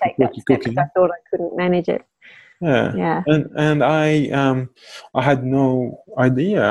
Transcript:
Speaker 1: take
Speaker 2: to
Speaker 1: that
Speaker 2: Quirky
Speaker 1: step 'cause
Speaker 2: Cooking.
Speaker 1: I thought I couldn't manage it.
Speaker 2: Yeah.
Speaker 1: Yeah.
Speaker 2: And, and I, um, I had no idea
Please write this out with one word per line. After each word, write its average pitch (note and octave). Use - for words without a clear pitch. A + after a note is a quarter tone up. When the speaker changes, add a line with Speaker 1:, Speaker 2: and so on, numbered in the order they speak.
Speaker 1:
take A2+
Speaker 2:
to C3+
Speaker 1:
that B2
Speaker 2:
Quirky -
Speaker 1:
step C3
'cause -
Speaker 2:
Cooking. A#2+
Speaker 1:
I D3
thought F3+
I F3
couldn't F3
manage F3+
it. -
Speaker 2:
Yeah. B2+
Speaker 1:
Yeah. F3
Speaker 2:
And, D3+
and D3+
I, D#3
um, C3
I C3
had C3
no B2+
idea C3